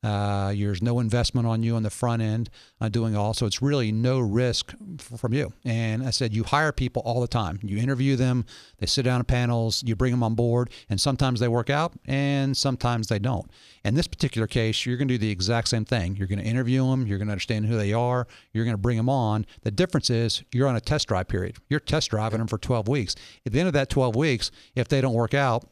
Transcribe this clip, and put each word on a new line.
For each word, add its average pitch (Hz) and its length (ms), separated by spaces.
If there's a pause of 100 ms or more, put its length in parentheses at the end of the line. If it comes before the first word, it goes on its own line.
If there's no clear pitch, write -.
Uh, 101 520
there's 101 260
no 120 180
investment 120 480
on 113 160
you 117 140
on 110 60
the 104 80
front 117 320
end, 110 260 (320)
uh, 113 80
doing 113 260
all. 104 200
So - 100
it's 104 160
really 135 320
no 123 260
risk 117 540 (260)
f-, - 220
from 120 140
you. 143 180 (100)
And 113 400
I 131 60
said, 113 240
you 110 100
hire 147 300
people - 320
all 117 160
the 120 80
time. 98 340
You 101 140
interview 131 400
them, 127 300 (320)
they 101 80
sit - 160
down 123 180
in 120 60
panels, 120 580
you 117 100
bring 123 200
'em 123 80
on 113 120
board, 117 360 (180)
and 98 100
sometimes 131 400
they 123 100
work 117 200
out, 151 240 (140)
and 139 500
sometimes 120 520
they 107 100
don't. 110 320 (340)
In 101 100
this 160 120
particular 113 400
case, 113 400
you're 123 100
gonna 135 120
do 127 100
the 107 120
exact 104 380
same 110 160
thing. 101 320
You're 101 120
gonna 101 140
interview 127 480
'em, 131 160
you're 101 120
gonna 104 140
understand 107 340
who 113 100
they 101 160
are, 123 340 (280)
you're 113 100
gonna 113 140
bring 113 200
'em 120 120
on. 110 340 (200)
The 110 60
difference 143 380
is 117 420
you're 131 180
on 123 80
a 107 40
test - 280
drive 92 200
period. 90 280 (120)
You're 147 100
test - 300
driving 110 320
'em 113 60
for 107 100
twelve 110 320
weeks. 127 260 (300)
At 110 80
the 123 60
end 180 80
of 175 80
that 139 160
twelve 127 260
weeks, 139 340 (240)
if 123 140
they 135 140
don't 131 120
work 117 200
out 131 380